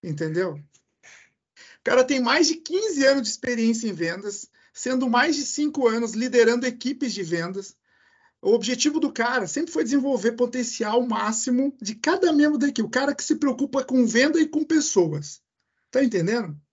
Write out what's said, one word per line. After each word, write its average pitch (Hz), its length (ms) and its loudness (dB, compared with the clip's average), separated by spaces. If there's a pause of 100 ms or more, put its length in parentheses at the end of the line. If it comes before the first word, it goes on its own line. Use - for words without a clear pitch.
entendeu? 160 520 -4
O - 1300 -20
cara 254 180 4
tem 262 180 2
mais 269 280 4
de 320 80 0
quinze 349 480 -2
anos 277 180 4
de 214 60 -6
experiência 226 580 -2
em 208 60 -4
vendas, 180 580 -8 (220)
sendo 254 360 -2
mais 269 280 2
de 285 80 -4
cinco 294 420 -2
anos 226 260 0
liderando 240 540 2
equipes 247 460 -4
de 196 100 -6
vendas. 175 540 -6 (680)
O 202 100 4
objetivo 247 460 0
do 294 140 -2
cara 233 340 -2
sempre 302 240 -6
foi - 140 -2
desenvolver 247 480 0
potencial 240 760 -2
máximo 240 720 -2
de 214 140 -8
cada 349 380 2
membro 294 260 4
da 285 100 2
equipe. 226 180 -2
O 220 40 -8
cara 277 240 0
que - 80 -10
se - 140 0
preocupa 269 480 -2
com 254 220 4
venda 285 340 4
e 311 80 2
com 302 160 -2
pessoas. 170 760 0 (480)
Tá 262 120 2
entendendo? 202 560 0 (140)